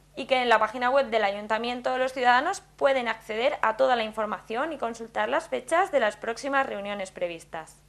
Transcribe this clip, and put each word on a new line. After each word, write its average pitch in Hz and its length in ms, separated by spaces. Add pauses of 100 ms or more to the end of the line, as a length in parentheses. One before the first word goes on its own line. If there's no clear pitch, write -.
(160)
y 277 100
que 254 160
en 240 80
la 220 100
página 247 300
web 269 180
del 220 160
ayuntamiento 226 760
los 262 160
ciudadanos 262 480 (160)
pueden 269 300
acceder 226 540
a 220 160
toda 262 180
la 233 80
información 220 680
y 294 60
consultar 226 520
las 311 200
fechas 330 420
de 285 80
las 214 180
próximas 269 500
reuniones 202 440
previstas. 170 680 (120)